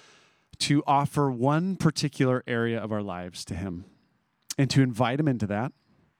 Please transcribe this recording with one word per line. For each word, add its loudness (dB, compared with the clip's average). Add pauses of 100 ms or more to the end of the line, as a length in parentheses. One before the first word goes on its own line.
(600)
to 2
offer 2
one 0
particular 0
area -2
of -8
our -4
lives -10
to -8
him -8 (720)
and 2
to 6
invite 2
him 2
into 0
that, -4 (480)